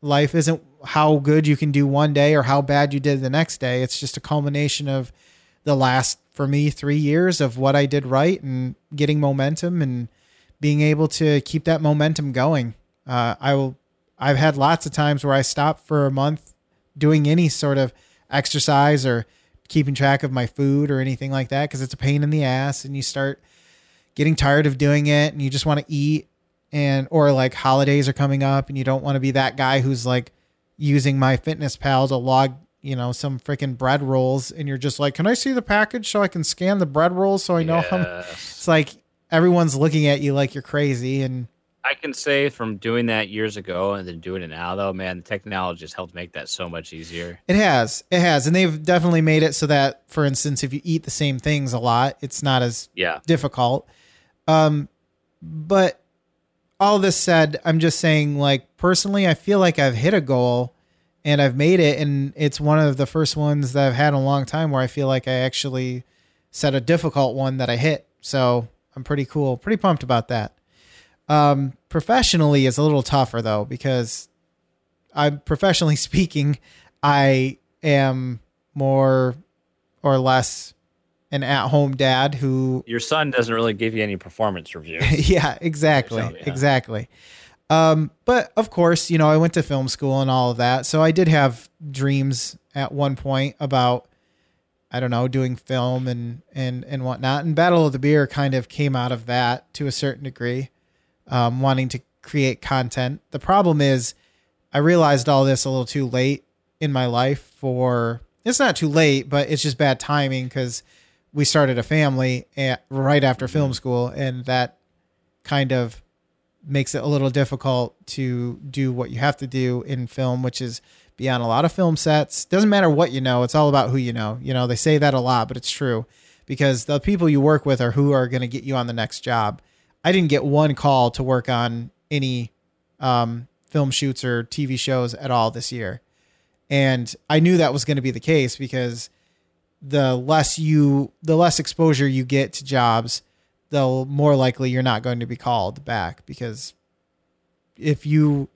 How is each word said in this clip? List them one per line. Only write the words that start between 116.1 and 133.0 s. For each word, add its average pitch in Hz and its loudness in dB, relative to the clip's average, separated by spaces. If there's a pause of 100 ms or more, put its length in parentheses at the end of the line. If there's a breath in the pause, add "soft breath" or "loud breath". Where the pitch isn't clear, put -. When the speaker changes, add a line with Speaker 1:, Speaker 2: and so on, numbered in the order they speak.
Speaker 1:
makes 139 -2
it 135 -4
a - -2
little 139 0
difficult 127 -2 (140)
to 123 -6 (100)
do 131 -2
what 120 -6
you 123 -6
have 143 0
to 139 -10
do 123 -2
in 123 -6
film, 127 -4
which 127 -6
is 120 -10 (340 soft breath)
be 127 -6
on 127 -2
a 120 -4
lot 117 2
of 165 2
film 170 0
sets. 151 0
Doesn't 202 2
matter 196 4
what 147 2
you 131 -4
know, 127 2
it's 131 -4
all 151 4
about 135 2
who 127 0
you 123 -2
know. 113 -6
You 135 -6
know, 127 0
they 123 0
say 151 2
that 143 2
a 131 2
lot, 123 0
but 123 -10
it's - -8
true, 117 -2 (420 soft breath)
because 135 0
the 147 0
people 175 0
you 143 4
work 147 4
with 131 0
are 120 0
who 143 2
are 131 2
gonna 127 -4
get 117 -10
you 135 -4
on 123 -2
the 120 -8
next 113 -6
job. 110 -2 (400)
I 165 2
didn't 180 2
get 143 2
one 147 2
call 131 2
to - -6
work 127 -2
on 120 -4 (180)
any, 127 -4 (480)
um, 120 -2 (220)